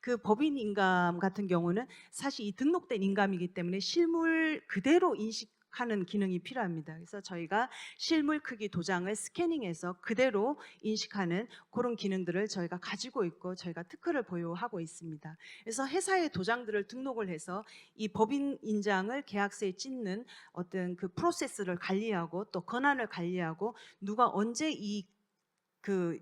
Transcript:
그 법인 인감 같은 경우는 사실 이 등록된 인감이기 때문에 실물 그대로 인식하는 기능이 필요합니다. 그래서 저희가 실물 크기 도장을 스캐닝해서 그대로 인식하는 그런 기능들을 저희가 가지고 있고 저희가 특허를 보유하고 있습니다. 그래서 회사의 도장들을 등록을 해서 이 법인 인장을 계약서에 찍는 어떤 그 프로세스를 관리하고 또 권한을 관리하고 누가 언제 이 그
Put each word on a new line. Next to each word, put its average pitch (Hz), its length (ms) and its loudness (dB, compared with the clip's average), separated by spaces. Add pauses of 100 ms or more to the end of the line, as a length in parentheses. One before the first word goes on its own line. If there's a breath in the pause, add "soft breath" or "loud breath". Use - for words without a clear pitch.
그 247 160 0
법인 240 400 4
인감 185 640 4
같은 190 300 0
경우는 175 380 2 (260 loud breath)
사실 254 340 -4
이 202 60 -4
등록된 269 500 2
인감이기 196 520 2
때문에 175 260 -2
실물 330 880 2
그대로 294 480 4
인식하는 214 880 -4
기능이 190 340 0
필요합니다. 175 560 -4
그래서 170 260 -14
저희가 190 500 -2 (260 loud breath)
실물 302 440 2
크기 214 280 -6
도장을 180 460 0
스캐닝해서 214 840 -2
그대로 233 600 2 (220 loud breath)
인식하는 202 680 -2 (220 loud breath)
그런 240 260 -2
기능들을 190 520 0
저희가 180 300 -4
가지고 226 460 -4
있고 180 300 -6
저희가 170 300 -8
특허를 311 380 -2
보유하고 175 580 -4
있습니다. 160 560 -10 (280 loud breath)
그래서 269 220 -2
회사의 359 440 2
도장들을 208 580 0
등록을 240 400 -4
해서 180 360 -6 (300 loud breath)
이 220 140 -4
법인 262 540 2
인장을 208 600 2
계약서에 202 500 -2
찍는 233 540 -4 (260 loud breath)
어떤 180 440 -4
그 185 120 -4
프로세스를 220 680 0
관리하고 190 760 -2
또 180 80 -2
권한을 254 480 2
관리하고 175 680 -2 (260 loud breath)
누가 214 280 4
언제 233 420 0
이 208 380 -4 (760)
그 180 380 0